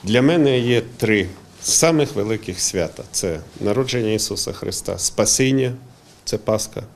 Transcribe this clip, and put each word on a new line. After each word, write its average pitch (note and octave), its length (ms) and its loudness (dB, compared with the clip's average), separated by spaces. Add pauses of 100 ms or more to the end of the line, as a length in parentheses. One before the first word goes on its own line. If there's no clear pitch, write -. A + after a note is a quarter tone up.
Для A2+ 180 4
мене C#3+ 380 4
є A#2+ 220 2 (160)
три G#2+ 300 2 (340)
самих D#3+ 540 2
великих G#2 440 -4
свята. - 520 -2
Це E2 280 -4 (220)
народження A#2 500 0
Ісуса G#2 400 -2
Христа, - 460 -6
Спасіння, C3 760 2 (540)
це G#2+ 120 -4
Пасха G#2+ 460 -2 (120)